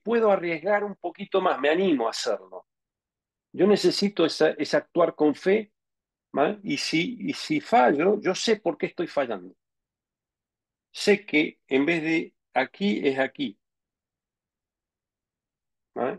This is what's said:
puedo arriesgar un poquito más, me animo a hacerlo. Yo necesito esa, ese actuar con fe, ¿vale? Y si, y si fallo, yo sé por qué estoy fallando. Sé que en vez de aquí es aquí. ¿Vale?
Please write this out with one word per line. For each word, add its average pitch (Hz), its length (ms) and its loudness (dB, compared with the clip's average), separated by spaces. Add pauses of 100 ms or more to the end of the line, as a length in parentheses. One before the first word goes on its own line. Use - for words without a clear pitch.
puedo 220 300 2
arriesgar 180 540 0
un 202 120 -8
poquito 190 440 -4
más, 156 200 0
me 139 100 0
animo 160 360 2
a 110 40 -2
hacerlo. 95 560 -6 (840)
Yo 165 140 2
necesito 196 600 2
esa, 156 240 2
ese - 280 -2
actuar 165 360 0
con 151 200 2
fe, 208 380 0 (600)
¿vale? 190 320 0
Y 139 140 -4
si, 165 420 -4
y - 140 -6
si - 260 -4
fallo, 185 600 2
yo 175 140 -2
sé 214 240 0
por 165 200 -4
qué 185 80 -4
estoy 170 220 -6
fallando. 107 460 -6 (1500)
Sé 196 260 2
que 151 160 2 (260)
en 135 160 2
vez 165 180 -2
de 160 320 -2 (200)
aquí 190 520 -2
es 135 120 0
aquí. 135 400 -4 (2250)
¿Vale? 123 240 -4